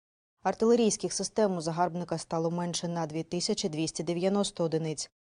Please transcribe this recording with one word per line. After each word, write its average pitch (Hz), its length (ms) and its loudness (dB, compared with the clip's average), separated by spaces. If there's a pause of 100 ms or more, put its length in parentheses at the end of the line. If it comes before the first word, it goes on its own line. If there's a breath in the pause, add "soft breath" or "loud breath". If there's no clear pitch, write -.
(440)
Артилерійських 220 680 4
систем 196 440 0
у 170 40 -2
загарбника 170 580 -2
стало 165 320 -2
менше 175 380 -2
на 170 180 -2
дві 156 160 -6
тисячі 190 460 -2
двісті 156 340 -2
дев'яносто 180 640 0
одиниць. 160 460 -2 (140)